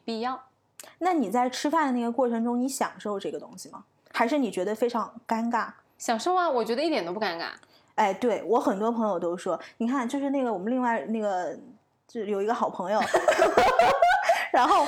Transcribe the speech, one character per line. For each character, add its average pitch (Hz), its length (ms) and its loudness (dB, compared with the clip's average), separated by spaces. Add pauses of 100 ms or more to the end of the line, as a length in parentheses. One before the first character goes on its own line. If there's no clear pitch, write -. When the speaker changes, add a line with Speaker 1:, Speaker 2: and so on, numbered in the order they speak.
Speaker 1:
必 226 140 -6
要。 254 200 -6 (600)
Speaker 2:
那 359 120 0
你 294 160 2
在 247 220 2
吃 254 180 -4
饭 311 200 2
的 262 40 0
那 240 140 0
个 233 60 0
过 247 180 0
程 226 140 -2
中， 240 140 0
你 247 120 0
享 220 300 -4
受 208 200 -6
这 165 120 -6
个 147 80 -8
东 - 180 -16
西 - 120 -18
吗？ - 140 -18 (300)
还 233 140 2
是 294 100 2
你 240 140 0
觉 185 120 -2
得 208 120 -2
非 240 120 0
常 233 240 -2 (160)
尴 226 220 -2
尬？ 220 200 -2 (280)
Speaker 1:
享 226 200 -2
受 359 180 0
啊， 349 120 2
我 254 160 0
觉 226 120 -2
得 285 80 0
一 339 40 0
点 269 160 0
都 170 80 -6
不 196 80 -6
尴 185 200 -2
尬。 151 80 -6 (480)
Speaker 2:
哎， 202 180 2
对， 208 300 0
我 214 160 2
很 233 180 0
多 220 140 0
朋 226 160 0
友 185 120 0
都 170 160 -2
说， 180 240 -4 (180)
你 226 100 -2
看， 247 200 -2
就 277 120 -4
是 277 100 -2
那 277 140 0
个 233 100 -2
我 185 60 -4
们 202 120 -4
另 254 120 0
外 233 240 0
那 220 120 -2
个， 180 380 -2 (500)
就 233 140 -10
有 202 220 -2
一 - 20 0
个 226 80 0
好 220 160 0
朋 190 220 -6
友， 208 100 2
<laughs> 539 1500 4
然 262 140 4
后 339 200 4